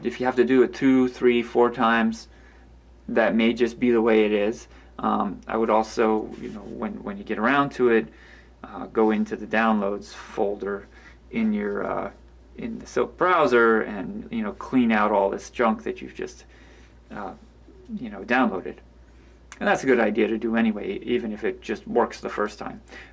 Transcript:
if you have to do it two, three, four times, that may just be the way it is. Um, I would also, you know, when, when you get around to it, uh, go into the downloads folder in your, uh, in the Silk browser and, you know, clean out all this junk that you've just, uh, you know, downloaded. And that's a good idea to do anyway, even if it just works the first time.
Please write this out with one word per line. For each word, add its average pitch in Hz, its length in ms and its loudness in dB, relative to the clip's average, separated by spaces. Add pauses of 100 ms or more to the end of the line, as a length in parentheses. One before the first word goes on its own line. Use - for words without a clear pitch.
if 120 180 -6
you 127 60 -2
have 127 120 0
to 120 80 6
do 127 180 6
it - 100 -2
two, 131 360 4
three, 123 340 2
four 120 260 2
times, 113 600 0 (800)
that 110 260 2
may 113 160 4
just 117 260 0
be 123 140 2
the 113 100 4
way 110 240 6
it 104 60 0
is. 107 380 -2 (300)
Um, 104 480 -4
I 113 100 -4
would 113 120 0
also, 110 600 0 (120)
you - 80 -10
know, 107 120 -14
when, 104 320 -10 (100)
when 101 140 -10
you 101 80 -14
get 107 120 -6
around 139 340 0
to 123 180 2
it, 110 180 2 (560)
uh, - 220 -14
go 110 260 2
into 107 240 -2
the 101 100 -10
downloads 104 680 -2
folder 101 760 -6 (440)
in 110 200 -2
your, 101 340 -4
uh, 98 260 -6 (460)
in 113 220 -10
the - 80 -18
Silk - 300 -2
browser 123 640 4
and, 101 500 -8
you 113 120 -4
know, 101 100 -6
clean 120 400 2
out 104 180 2
all 101 180 4
this 101 200 -8
junk 113 340 0
that - 180 -8
you've - 140 -14
just, - 300 -12 (640)
uh, - 220 -12 (680)
you 117 100 -12
know, 101 120 -14
downloaded. 113 560 0 (800)
And - 80 4
that's 196 160 2
a 135 40 -2
good 123 120 6
idea 107 280 2
to 110 100 -2
do 113 180 -2
anyway, 104 440 0
even 113 340 -2
if 104 100 -12
it 98 180 -4
just - 240 -8
works 110 360 0
the 107 80 -8
first - 280 -6
time. - 240 -12 (320)